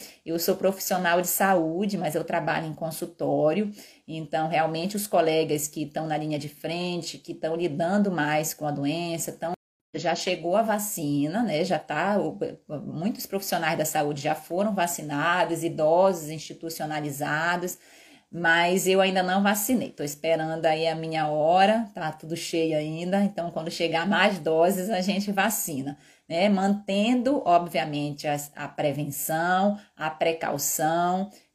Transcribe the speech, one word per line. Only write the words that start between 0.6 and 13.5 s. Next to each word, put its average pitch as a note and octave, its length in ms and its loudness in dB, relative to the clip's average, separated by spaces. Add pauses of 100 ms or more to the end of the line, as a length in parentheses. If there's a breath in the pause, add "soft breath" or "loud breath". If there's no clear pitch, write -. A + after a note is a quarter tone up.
de F3 60 -2
saúde, F#3+ 720 2
mas E3 160 -2
eu D#3+ 80 0
trabalho D#3+ 460 -2
em D3+ 40 -6
consultório. D#3+ 1000 0 (340 loud breath)
Então, D#3+ 400 -4
realmente, F3 480 0
os G3+ 140 -4
colegas D#3+ 580 2
que D#3 180 -6
tão D3+ 220 -6
na D3+ 100 -2
linha D3+ 220 -4
de D3 100 -8
frente, E3+ 680 -6
que E3+ 160 -12
tão E3 220 -4
lidando F3 560 0
mais D3+ 420 0
com D3+ 140 -6
a - 20 0
doença, D#3+ 640 -4
tão... E3 200 -6 (440)
já E3 180 0
chegou E3+ 400 -2
a A3 80 4
vacina, E3 800 -2
né? E3 220 0
Já F3+ 160 0
tá, F3+ 400 0
o, D3 180 -4 (480)
muitos D#3 400 -4
profissionais E3+ 500 -2